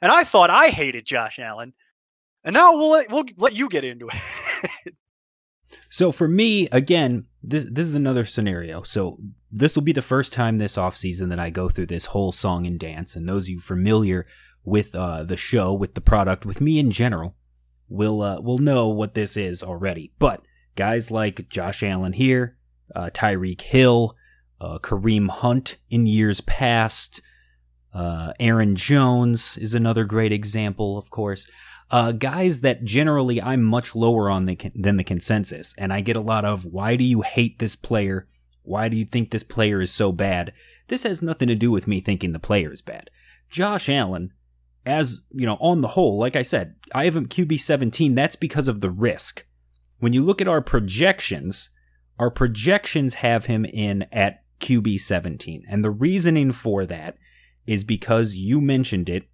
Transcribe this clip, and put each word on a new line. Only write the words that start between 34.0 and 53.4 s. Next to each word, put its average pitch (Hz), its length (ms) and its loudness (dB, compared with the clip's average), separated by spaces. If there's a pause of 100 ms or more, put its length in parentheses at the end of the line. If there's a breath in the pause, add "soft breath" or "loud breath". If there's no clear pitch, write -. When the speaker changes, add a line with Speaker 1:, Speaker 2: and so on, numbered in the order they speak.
Speaker 2:
on 95 200 0
the 90 80 -2
con-, - 180 -12
than 101 240 2
the 90 60 0
consensus, 95 760 -4
and 98 160 -4
I 101 80 -2
get 110 140 -2
a 113 60 -4
lot 107 220 0
of, 104 220 -2
"Why 98 300 -2
do 123 80 2
you 123 180 4
hate - 380 -2
this 113 160 -4
player? 98 520 -2 (360)
Why 104 240 -4
do 113 100 -2
you 110 80 -2
think 117 240 -2
this 110 140 -4
player 104 360 0
is 90 120 -2
so 101 200 0
bad?" 90 420 -2 (340 soft breath)
This 262 160 -4
has 196 180 -2
nothing 156 280 0
to 117 60 2
do 120 140 2
with 101 160 0
me 98 140 0
thinking 92 340 -2
the 82 60 -8
player 87 340 0
is - 80 -20
bad. - 300 -16 (360 soft breath)
Josh 190 420 -2
Allen, 92 440 0 (540)
as, 131 340 -2 (120)
you 131 120 -4
know, 107 140 -2
on 165 220 2
the 110 80 0
whole, 131 280 2
like 123 180 -2
I 135 60 2
said, - 340 -2 (200)
I 139 100 0
have 170 100 2
him 131 120 -2
Q 180 180 0
B 151 140 0
seventeen. 135 560 2
That's 139 220 0
because 147 300 -2
of 107 140 -2
the 98 80 0
risk. 98 560 -4 (540)
When 120 140 2
you 135 100 4
look 190 180 2
at 190 60 0
our 160 140 2
projections, 101 1080 0 (480)
our 120 140 0
projections 135 840 0
have 117 300 2